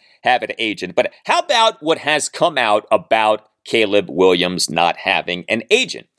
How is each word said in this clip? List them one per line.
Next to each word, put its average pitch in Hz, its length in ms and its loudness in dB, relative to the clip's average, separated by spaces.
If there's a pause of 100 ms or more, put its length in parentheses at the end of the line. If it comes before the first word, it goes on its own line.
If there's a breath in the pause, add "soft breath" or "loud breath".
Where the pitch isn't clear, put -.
(220 soft breath)
have 123 220 2
an 104 120 -6
agent. 107 380 -6
But - 180 0 (120)
how 339 160 0
about 226 420 0
what 156 160 0
has 147 300 -2
come 160 280 -2
out 107 360 2
about 110 580 0 (140)
Caleb 104 440 0
Williams 90 640 0
not 82 280 0
having 90 500 -4
an 113 200 -4
agent? 190 380 -2 (120)